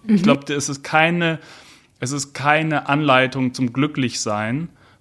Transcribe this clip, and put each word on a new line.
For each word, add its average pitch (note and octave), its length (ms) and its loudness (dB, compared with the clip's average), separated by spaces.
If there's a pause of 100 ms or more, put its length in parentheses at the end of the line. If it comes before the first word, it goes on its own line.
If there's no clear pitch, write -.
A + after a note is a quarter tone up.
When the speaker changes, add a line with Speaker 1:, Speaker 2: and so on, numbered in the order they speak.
Speaker 1:
Ich G#3 140 4
Speaker 2:
Mhm. - 20 2
Speaker 1:
glaub, C#3+ 260 2
es C#3+ 180 -4
ist C#3 160 -10
keine, E3 560 2 (600)
es B2+ 120 -4
ist C#3 220 -6
keine D3 560 0
Anleitung C3 640 2
zum B2+ 180 -2
Glücklichsein, B2+ 1000 -4 (320)